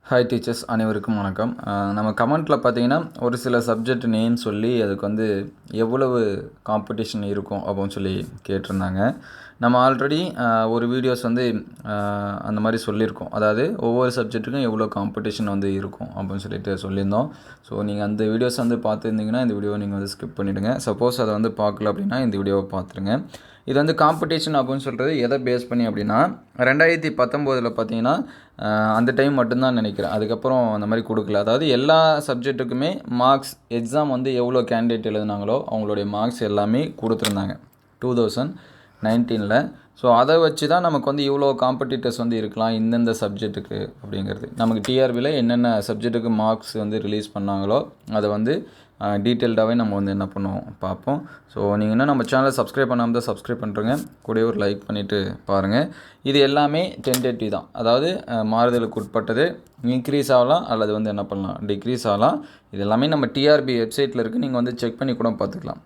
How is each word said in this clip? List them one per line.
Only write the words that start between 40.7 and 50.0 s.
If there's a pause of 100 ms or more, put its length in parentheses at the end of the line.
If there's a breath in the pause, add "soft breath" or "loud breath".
நமக்கு
வந்து
இவ்வளோ
காம்படிட்டர்ஸ்
வந்து
இருக்கலாம்
இந்தந்த
சப்ஜெக்ட்டுக்கு
அப்படிங்கிறது.
நமக்கு
டி
ஆர்
பியில்
என்னென்ன
சப்ஜெக்ட்டுக்கு
மார்க்ஸ்
வந்து
ரிலீஸ்
பண்ணாங்களோ, (340)
அதை
வந்து, (460 loud breath)
அஹ்,
டீட்டெயில்டாகவே
நம்ம
வந்து